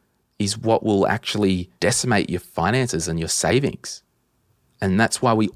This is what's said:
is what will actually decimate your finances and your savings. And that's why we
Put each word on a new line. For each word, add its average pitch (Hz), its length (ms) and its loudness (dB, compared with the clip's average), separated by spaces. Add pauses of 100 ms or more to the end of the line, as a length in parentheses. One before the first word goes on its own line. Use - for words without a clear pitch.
(380)
is 104 200 -2
what 113 240 2
will 101 240 4
actually 95 640 0 (100)
decimate 104 500 0
your 87 100 -4
finances 95 680 -2
and 82 100 -4
your 82 100 -4
savings. - 760 -2 (800)
And 95 180 0
that's - 240 0
why 123 100 2
we 110 240 2